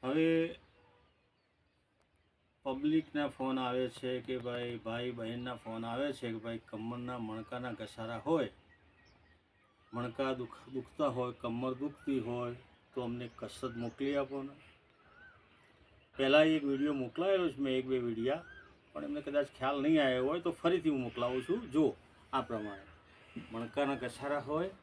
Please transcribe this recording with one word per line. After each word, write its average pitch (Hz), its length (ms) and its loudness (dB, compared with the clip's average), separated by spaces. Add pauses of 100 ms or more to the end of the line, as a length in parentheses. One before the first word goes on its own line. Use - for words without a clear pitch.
(180)
એ 160 100 6 (2500)
પબ્લિકના 147 640 2
ફોન 131 280 -2
આવે 127 320 2
છે 127 220 -4 (100)
કે 127 180 -4
ભાઈ, 120 440 -4
ભાઈ 120 280 -4
બહેનના 120 440 -6
ફોન 113 280 -8
આવે 120 300 -2
છે 123 180 -8
કે 113 80 -4
ભાઈ 113 300 -6
કમરના 120 500 -6
મણકાના 113 600 -6
ઘસારા 113 460 -8
હોય, 147 240 4 (1400)
મણકા 123 420 -2
દુખ-, 123 400 -8
દુખતા 135 360 0
હોય, 123 240 -2
કમર 123 420 -2
દુખતી 139 440 -2
હોય 120 360 -4 (340)
તો - 140 -8
અમને 120 220 -4 (120)
કસરત 120 380 -6
મોકલી 120 420 -2
આપો 139 260 -2
ને. 139 100 -10 (1600)
પહેલાં 143 300 8
એક 156 160 4
વીડિયો 139 300 2
મોકલાયેલો 170 560 2
છે 135 120 -6
મેં, 135 120 2
એક 131 140 2
બે 131 120 2
વીડિયા, 120 460 0 (420)
પણ 151 160 -8
એમને 147 180 -4
કદાચ 143 260 2 (100)
ખ્યાલ 139 240 0
નહીં 151 200 6
આવ્યો 127 260 4
હોય 165 140 0
તો 170 100 0
ફરીથી 165 440 2
હું 131 60 0
મોકલાવું 123 420 0
છું. 196 180 0 (100)
જો 151 140 6 (480)
આ 135 80 2
પ્રમાણે 104 440 -6 (640)
મણકાના 120 520 -2
ઘસારા 139 460 -4
હોય 165 220 0 (100)